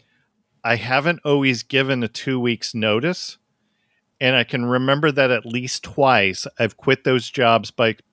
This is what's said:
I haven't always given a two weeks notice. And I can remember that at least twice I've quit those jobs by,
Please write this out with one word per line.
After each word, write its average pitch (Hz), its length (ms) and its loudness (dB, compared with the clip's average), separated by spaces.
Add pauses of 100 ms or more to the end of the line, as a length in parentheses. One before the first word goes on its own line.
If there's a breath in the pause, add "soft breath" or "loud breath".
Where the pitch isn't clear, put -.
(640)
I 120 120 0
haven't 139 500 0
always 139 380 0
given 135 400 -2
a 110 40 -2
two 131 320 -4
weeks 120 360 -4
notice. 113 640 -2 (840)
And 131 140 2
I 120 80 2
can 120 240 -4
remember 139 440 2
that 135 200 2
at 117 160 -2
least 127 360 -6
twice 110 640 2 (140)
I've 113 180 0
quit - 260 0
those 127 280 0
jobs 117 400 2
by, 113 240 0 (180)